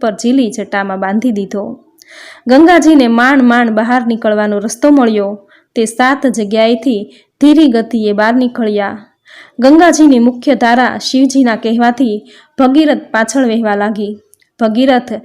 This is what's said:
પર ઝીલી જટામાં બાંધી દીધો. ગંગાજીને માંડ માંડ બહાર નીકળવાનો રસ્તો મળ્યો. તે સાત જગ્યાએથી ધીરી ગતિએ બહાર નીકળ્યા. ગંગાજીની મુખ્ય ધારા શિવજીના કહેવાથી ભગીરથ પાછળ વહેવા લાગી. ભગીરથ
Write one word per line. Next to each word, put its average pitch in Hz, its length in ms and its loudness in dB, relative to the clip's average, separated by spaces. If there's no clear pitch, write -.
પર 220 120 -4
ઝીલી 240 380 -2
જટામાં 196 480 -8
બાંધી 202 320 -2
દીધો. 202 540 -8
ગંગાજીને 302 600 4
માંડ 247 340 2
માંડ 240 280 2
બહાર 233 380 -2
નીકળવાનો 214 520 -2
રસ્તો 226 300 -2
મળ્યો. 214 560 0
તે 226 100 -2
સાત 262 420 -2
જગ્યાએથી 226 880 -2
ધીરી 294 260 4
ગતિએ 220 440 -2
બહાર 214 240 0
નીકળ્યા. 214 680 -4
ગંગાજીની 294 600 4
મુખ્ય 247 360 0
ધારા 240 420 0
શિવજીના 262 580 0
કહેવાથી 233 760 -2
ભગીરથ 269 380 2
પાછળ 226 340 -2
વહેવા 220 300 -2
લાગી. 208 440 -6
ભગીરથ 247 540 0